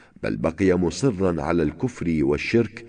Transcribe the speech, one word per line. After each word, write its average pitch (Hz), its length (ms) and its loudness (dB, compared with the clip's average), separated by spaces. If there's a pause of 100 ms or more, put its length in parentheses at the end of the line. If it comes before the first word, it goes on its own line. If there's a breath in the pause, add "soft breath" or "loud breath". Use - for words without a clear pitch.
(240 loud breath)
بل 53 120 -2
بقي 85 420 2
مصراً 90 640 0
على 82 220 0
الكفر 82 580 -2
والشرك، 73 680 0